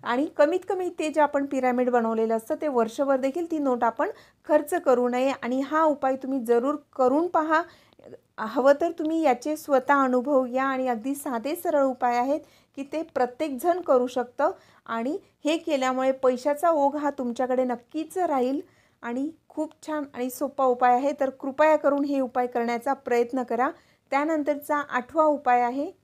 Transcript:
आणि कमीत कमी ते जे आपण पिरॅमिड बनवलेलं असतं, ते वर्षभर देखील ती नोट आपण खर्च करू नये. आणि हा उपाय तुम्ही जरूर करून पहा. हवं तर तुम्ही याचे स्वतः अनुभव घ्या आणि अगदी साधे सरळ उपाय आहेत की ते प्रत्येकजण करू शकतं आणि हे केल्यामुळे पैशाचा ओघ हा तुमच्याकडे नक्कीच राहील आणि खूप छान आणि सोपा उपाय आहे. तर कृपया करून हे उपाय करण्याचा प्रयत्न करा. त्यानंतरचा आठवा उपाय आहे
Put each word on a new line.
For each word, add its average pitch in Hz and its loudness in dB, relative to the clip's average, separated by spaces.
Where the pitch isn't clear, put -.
आणि 254 -2
कमीत 320 4
कमी 370 -2
ते 311 -2
जे 302 0
आपण 285 2
पिरॅमिड 254 0
बनवलेलं 226 0
असतं, 220 -4
ते 302 -4
वर्षभर 262 0
देखील 269 -4
ती 320 -2
नोट 254 0
आपण 277 0
खर्च 302 2
करू 247 2
नये. 254 0
आणि 254 -4
हा 302 0
उपाय 277 0
तुम्ही 269 -4
जरूर 240 2
करून 277 2
पहा. 320 0
हवं 247 2
तर 339 0
तुम्ही 330 -2
याचे 294 0
स्वतः 277 2
अनुभव 262 2
घ्या 254 -2
आणि 262 -2
अगदी 240 -4
साधे 269 -6
सरळ 311 0
उपाय 254 0
आहेत 269 0
की 269 -10
ते 311 -4
प्रत्येकजण 294 -2
करू 254 2
शकतं 254 -2
आणि 233 -6
हे 302 2
केल्यामुळे 262 0
पैशाचा 277 0
ओघ 285 2
हा 294 -2
तुमच्याकडे 254 -2
नक्कीच 302 -6
राहील 277 0
आणि 254 -6
खूप 311 -6
छान 302 -6
आणि 254 -6
सोपा 269 -4
उपाय 247 4
आहे. 277 0
तर 269 -2
कृपया 302 2
करून 285 2
हे 277 0
उपाय 247 -2
करण्याचा 240 -2
प्रयत्न 240 0
करा. 240 0
त्यानंतरचा 294 0
आठवा 285 -2
उपाय 254 2
आहे 277 -2